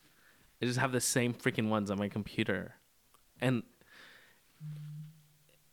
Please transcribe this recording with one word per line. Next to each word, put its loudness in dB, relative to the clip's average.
I 2
just 0
have 2
the 2
same 2
freaking 0
ones 2
on 0
my 2
computer. -2
And, 2